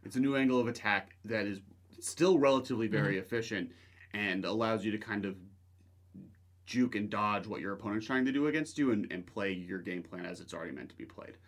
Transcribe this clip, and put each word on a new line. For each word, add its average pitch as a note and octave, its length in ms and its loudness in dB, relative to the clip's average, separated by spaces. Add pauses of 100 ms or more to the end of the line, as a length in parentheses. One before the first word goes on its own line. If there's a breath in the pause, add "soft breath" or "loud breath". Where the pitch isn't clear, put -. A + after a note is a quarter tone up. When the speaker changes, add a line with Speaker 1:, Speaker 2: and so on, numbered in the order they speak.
Speaker 1:
It's A#2 120 -8
a B2+ 40 2
new C#3 140 4
angle C3 240 4
of A#2 80 4
attack G#2 480 0 (100)
that G#2+ 220 -2
is G2 140 -6 (400)
still F3 380 4
relatively C3 480 4
very G2+ 280 2
Speaker 2:
Mm-hmm. F#2 100 0
Speaker 1:
efficient A2 480 -4 (420 loud breath)
and F#2+ 300 0
allows A2 400 0
you G#2+ 80 0
to G#2+ 60 -2
kind G#2 260 -4
of F#2+ 100 -4 (1300)
juke A#2+ 280 2
and G#2 160 -2
dodge G#2 360 0
what G#2 140 -6
your G2 120 -4
opponent's G#2 340 -4
trying C3 200 2
to C3+ 60 2
do C#3+ 140 2
against D3+ 320 -2
you C3+ 140 4
and, G2+ 180 0
and F2+ 160 -8
play G2 260 -4
your F#2 280 -6
game F2+ 220 -6
plan F2+ 240 -10
as F2+ 140 -8
it's - 120 -16
already E2+ 200 -8
meant B1+ 180 -12
to - 60 -20
be - 80 -12
played. - 320 -16 (120)